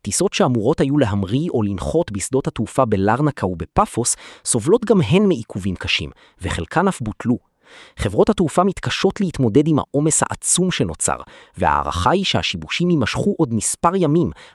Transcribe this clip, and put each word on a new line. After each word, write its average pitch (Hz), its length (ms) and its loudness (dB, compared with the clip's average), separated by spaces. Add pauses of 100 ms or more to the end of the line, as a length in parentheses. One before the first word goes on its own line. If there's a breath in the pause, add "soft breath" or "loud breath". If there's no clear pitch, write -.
טיסות - 320 -2
שאמורות 127 460 2
היו 143 180 2
להמריא 107 520 0
או 113 140 0
לנחות 101 480 -2
בשדות 131 360 -2
התעופה 127 380 0
בלרנקה 110 640 0
ובפאפוס 104 680 -2 (300 loud breath)
סובלות 151 400 0
גם 202 160 4
הן 180 240 4
מעיכובים 104 500 -2
קשים, - 340 -4 (320 soft breath)
וחלקן 92 460 -2
אף 175 140 -4
בוטלו. 110 480 -4 (480 loud breath)
חברות 113 320 2
התעופה 180 340 2
מתקשות - 580 -2
להתמודד 143 460 2
עם 151 120 2
העומס 147 440 0
העצום - 480 -2
שנוצר, 76 460 -4 (400 loud breath)
וההערכה 78 520 2
היא 180 160 2
שהשיבושים 90 640 -2
יימשכו 143 480 0
עוד 131 160 0
מספר 165 420 0
ימים 165 360 2 (240 loud breath)